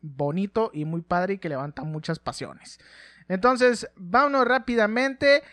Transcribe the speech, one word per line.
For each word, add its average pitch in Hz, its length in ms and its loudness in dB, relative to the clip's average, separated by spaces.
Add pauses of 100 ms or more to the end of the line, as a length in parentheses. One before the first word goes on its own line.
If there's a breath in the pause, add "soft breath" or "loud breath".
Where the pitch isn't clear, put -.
bonito 160 760 -2
y 151 100 -4
muy 165 180 -4
padre 180 320 0
y 196 40 -10
que 180 100 -8
levanta 147 360 -8
muchas 156 340 -6
pasiones. - 600 -12 (500 loud breath)
Entonces, 233 680 2
vámonos 254 500 2
rápidamente 254 960 2 (100)